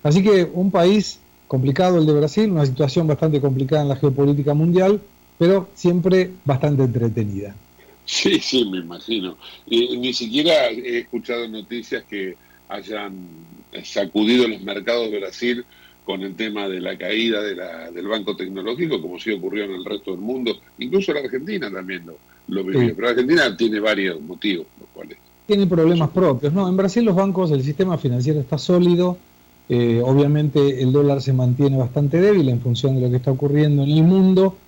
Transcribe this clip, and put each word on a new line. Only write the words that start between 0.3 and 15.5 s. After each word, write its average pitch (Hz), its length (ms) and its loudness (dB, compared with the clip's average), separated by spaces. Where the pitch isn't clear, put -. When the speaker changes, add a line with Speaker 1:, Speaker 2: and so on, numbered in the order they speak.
Speaker 1:
un 185 180 0
país 190 480 2
complicado 139 500 2
el 156 80 4
de 151 80 4
Brasil, 156 380 2
una 151 140 2
situación 143 420 0
bastante 151 340 2
complicada 135 400 0
en 143 80 0
la 139 60 0
geopolítica 143 580 2
mundial, 185 480 4
pero 185 360 2
siempre 180 580 2
bastante 143 380 0
entretenida. 107 720 -2
Speaker 2:
Sí, - 340 0
sí, 127 260 0
me 95 120 -6
imagino. 90 580 -8
Eh, 120 280 0
ni 123 160 -4
siquiera 135 560 0
he 120 300 -6
escuchado 117 480 -8
noticias 110 600 -10
que 95 260 -10
hayan 101 440 -12
sacudido 107 640 0
los 104 140 -8
mercados 104 500 -4
de 104 80 -6
Brasil 120 460 -6